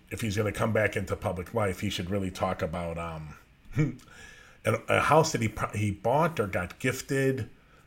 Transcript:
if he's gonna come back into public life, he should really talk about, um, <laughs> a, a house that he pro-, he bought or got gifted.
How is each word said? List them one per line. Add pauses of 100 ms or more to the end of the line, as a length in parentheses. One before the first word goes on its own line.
if
he's
gonna
come
back
into
public
life,
he
should
really
talk
about,
um, (400)
<laughs> (640)
a, (140)
a
house
that
he
pro-,
he
bought
or
got
gifted. (380)